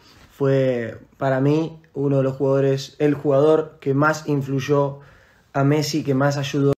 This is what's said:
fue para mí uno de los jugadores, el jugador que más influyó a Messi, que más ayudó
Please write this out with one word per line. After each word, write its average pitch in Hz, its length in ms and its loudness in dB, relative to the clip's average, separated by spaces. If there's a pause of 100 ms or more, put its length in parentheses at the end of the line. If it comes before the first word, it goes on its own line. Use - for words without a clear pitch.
(320)
fue 131 680 -2 (180)
para 135 220 -2
mí 156 420 0 (120)
uno 139 240 -2
de 135 60 2
los 135 120 -2
jugadores, 135 640 0
el 147 140 2
jugador 151 680 2
que 139 140 -2
más 151 340 0
influyó 143 720 -2 (540)
a 139 100 0
Messi, 147 400 0
que 139 100 0
más 139 240 0
ayudó 139 420 0